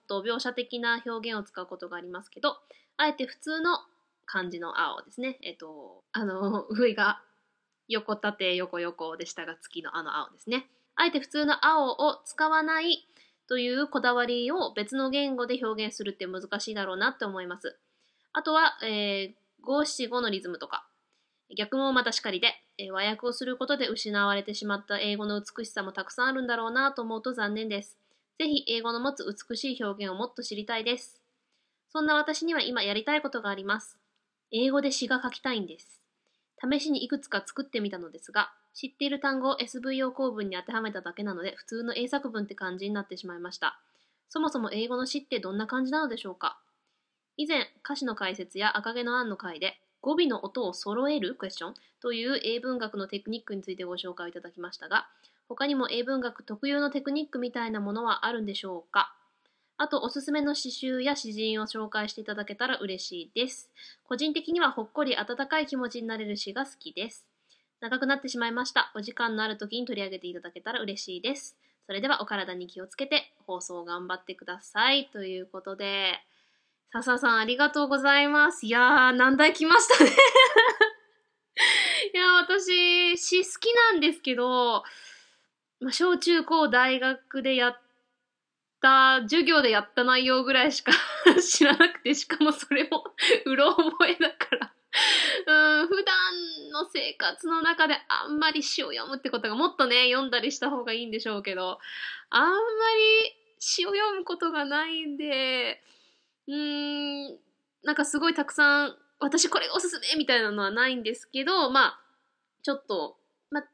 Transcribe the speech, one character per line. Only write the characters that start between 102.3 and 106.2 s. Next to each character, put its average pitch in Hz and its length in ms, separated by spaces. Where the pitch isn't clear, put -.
ん - 20
ま 370 60
り 440 800
詩 - 260
を 403 80
読 415 240
む 359 80
こ 339 120
と 339 140
が 294 140
な 294 220
い 320 180
ん 294 100
で、 262 680